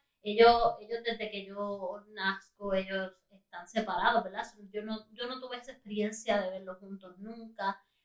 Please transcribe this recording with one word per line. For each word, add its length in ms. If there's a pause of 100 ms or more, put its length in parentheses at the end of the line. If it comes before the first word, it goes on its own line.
(220)
ellos, 600
ellos 220
desde 280
que 140
yo 640
nazco, 640
ellos 380 (200)
están 360
separados, 560
¿verdad? 200 (280)
Yo 120
no, 280
yo 160
no 120
tuve 180
esa 140
experiencia 720
de 100
verlos 280
juntos 400
nunca, 600 (260)